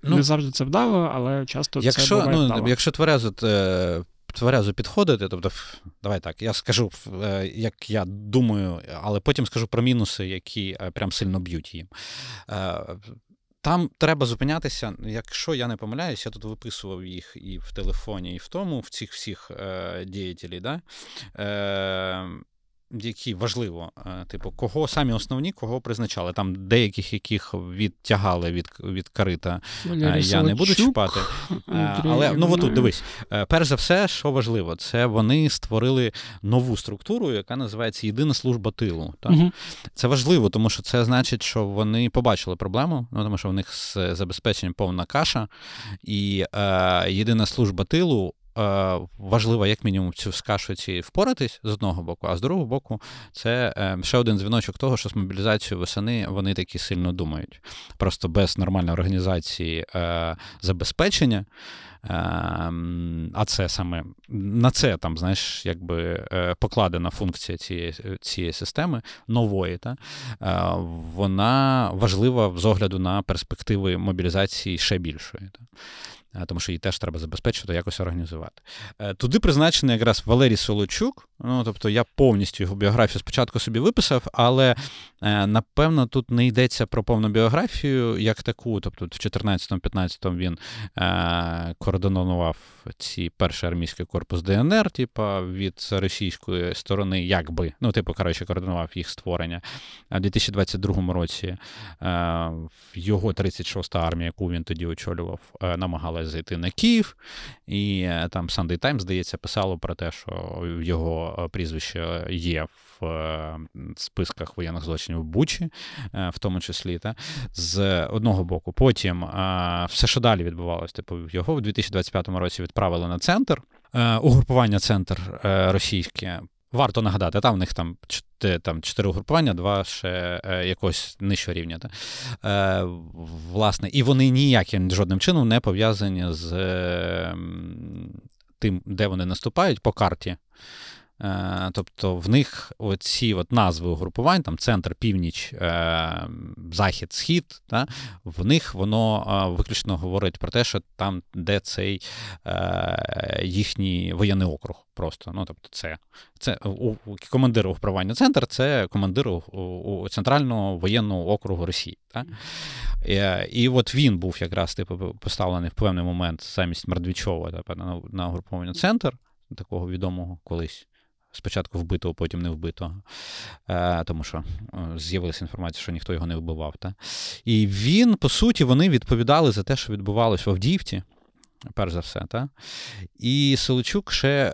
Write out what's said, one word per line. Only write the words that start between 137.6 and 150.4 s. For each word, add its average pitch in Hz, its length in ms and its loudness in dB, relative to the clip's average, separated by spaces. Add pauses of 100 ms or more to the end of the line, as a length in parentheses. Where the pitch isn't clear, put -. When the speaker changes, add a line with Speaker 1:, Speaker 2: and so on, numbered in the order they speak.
Speaker 1:
тим, 95 260 2
де 101 220 0
вони 92 180 0
наступають 127 540 0
по 110 120 2
карті. 92 460 -2 (840)
Е, 92 520 -4
тобто 95 420 -2
в 87 140 -4
них - 480 2
оці 107 560 -2
от 87 180 -2
назви 87 380 4
угрупувань, 117 540 0
там 85 140 -4
центр, 95 380 0
північ, 92 580 -2
е, 82 760 0 (440)
захід, 98 420 0
схід, - 540 -2
та, 120 200 -2 (360)
в 87 220 -6
них 147 280 2
воно, 107 540 2
е, 98 300 0
виключно - 400 0
говорить 92 400 -2
про - 140 -6